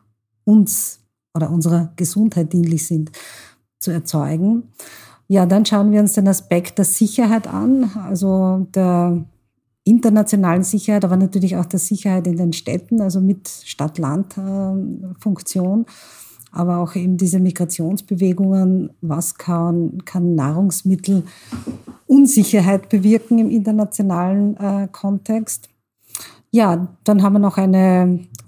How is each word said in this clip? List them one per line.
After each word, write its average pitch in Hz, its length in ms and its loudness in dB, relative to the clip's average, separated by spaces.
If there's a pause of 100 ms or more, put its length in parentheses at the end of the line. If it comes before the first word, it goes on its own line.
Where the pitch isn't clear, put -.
(440)
uns - 560 0 (340)
oder 156 160 -4
unserer 170 460 0
Gesundheit 185 560 -2
dienlich 165 340 -2
sind, 156 240 -4 (680)
zu - 120 -6
erzeugen. 165 720 -2 (640)
Ja, 190 180 4
dann 196 180 4
schauen 208 280 2
wir 208 80 4
uns 208 140 2
den 196 120 2
Aspekt 175 520 -2
der 202 60 4
Sicherheit 220 640 0
an, 226 480 0
also 190 800 0
der 175 500 2 (600)
internationalen 208 800 4
Sicherheit, 208 400 0
aber 180 120 2
natürlich 185 400 0
auch 175 100 -2
der 190 120 -4
Sicherheit 185 480 -2
in 175 100 -2
den 175 160 0
Städten, - 480 -4
also 190 200 -2
mit 190 280 0
Stadt-Land-, 156 880 -6
äh, 190 840 -6
Funktion, 190 680 -2 (640)
aber 175 280 -2
auch 175 180 -6
eben 180 200 0
diese 180 220 0
Migrationsbewegungen, 185 1500 -2 (120)
was 156 340 -6
kann, 170 680 -4
kann 175 300 -2
Nahrungsmittel 185 880 0 (840)
Unsicherheit 202 800 4
bewirken 220 500 2
im 226 120 2
internationalen, 202 1040 0
äh, 196 340 -4
Kontext. 202 800 -6 (840)
Ja, 180 360 2 (160)
dann 208 180 4
haben 196 120 4
wir 208 40 4
noch 202 200 2
eine, 185 680 2 (220)